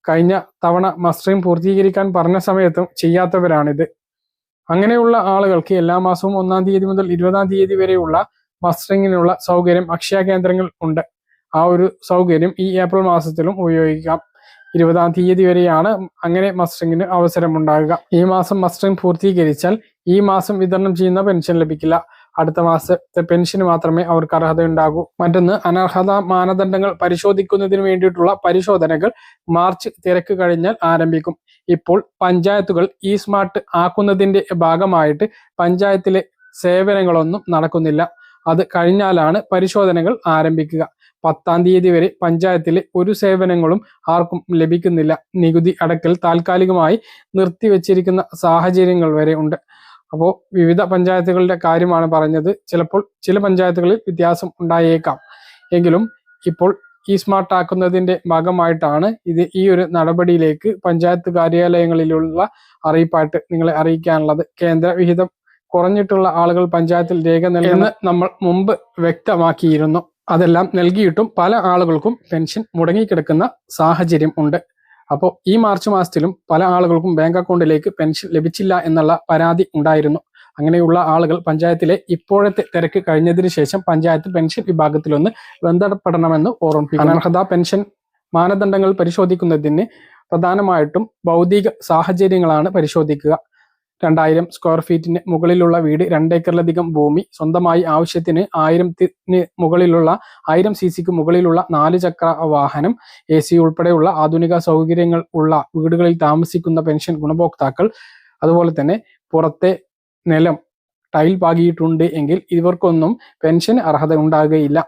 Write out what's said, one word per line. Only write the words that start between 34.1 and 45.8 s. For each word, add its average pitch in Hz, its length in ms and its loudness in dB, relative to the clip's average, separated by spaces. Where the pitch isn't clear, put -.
ഭാഗമായിട്ട് 165 720 0
പഞ്ചായത്തിലെ 190 640 0
സേവനങ്ങളൊന്നും 180 920 0
നടക്കുന്നില്ല. 160 520 0
അത് 165 220 0
കഴിഞ്ഞാലാണ് 175 800 2
പരിശോധനകൾ 185 640 0
ആരംഭിക്കുക. 160 560 0
പത്താം 165 380 -2
തീയതി 180 280 4
വരെ 170 180 2
പഞ്ചായത്തിലെ 170 640 0
ഒരു 180 180 0
സേവനങ്ങളും 185 680 0
ആർക്കും 170 300 -2
ലഭിക്കുന്നില്ല. 165 600 0
നികുതി 170 360 2